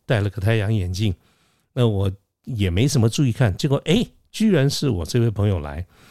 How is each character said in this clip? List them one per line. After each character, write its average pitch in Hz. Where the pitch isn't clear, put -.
戴 117
了 104
个 98
太 113
阳 104
眼 92
镜。 98
那 123
我 98
也 104
没 95
什 135
么 117
注 147
意 120
看， 107
结 -
果， 135
哎， 196
居 220
然 143
是 143
我 87
这 123
位 117
朋 104
友 92
来。 73